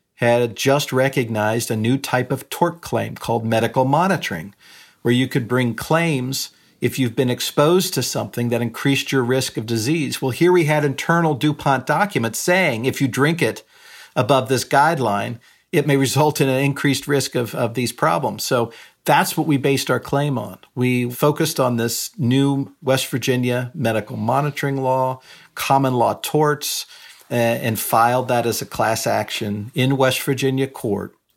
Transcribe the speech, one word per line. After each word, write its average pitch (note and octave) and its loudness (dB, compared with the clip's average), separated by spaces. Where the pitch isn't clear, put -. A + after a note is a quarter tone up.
had A#2+ 2
just C#3 0
recognized A#2 0
a A#2 -2
new A2+ 2
type B2+ -2
of - -6
tort E3+ -2
claim A2 -4
called A#2 -4
medical A2+ 2
monitoring, C#3+ 0
where A#2+ 2
you B2+ 2
could B2 -2
bring B2 0
claims D3 -2
if A#2+ -2
you've B2 0
been B2+ 2
exposed E3 2
to C3 -2
something A#2+ -4
that A#2 0
increased C#3 -2
your C3+ 2
risk B2+ 0
of A#2 -4
disease. A#2+ -2
Well, C3 -2
here E3+ 4
we F3 4
had D3+ 2
internal D#3+ 0
DuPont C#3+ 0
documents D3+ -2
saying D#3+ 0
if C3 -2
you C3+ 2
drink D3 0
it A2+ -2
above B2+ 2
this B2+ 0
guideline, B2 0
it D3+ 2
may C#3+ 4
result C#3 2
in C#3 2
an C3 2
increased C#3 0
risk C#3 0
of, A#2+ -4
of A#2 -2
these A#2+ -2
problems. D3 -2
So A#2+ 0
that's D#3+ 2
what D#3+ 0
we D3 4
based C3+ 0
our B2 0
claim C#3 -2
on. G#2 -10
We B2 0
focused D3+ 0
on B2 2
this A#2 -4
new C#3 2
West C3 0
Virginia B2 -2
medical A2+ -2
monitoring C#3 -2
law, B2+ 0
common C3+ 2
law A2 4
torts, D3+ 0
a-, B2+ -4
and A#2 0
filed B2 2
that A#2+ 0
as A2+ -2
a G#2+ -10
class A2 -2
action G#2 -4
in C3 2
West C3 2
Virginia C3+ 0
court G2 -6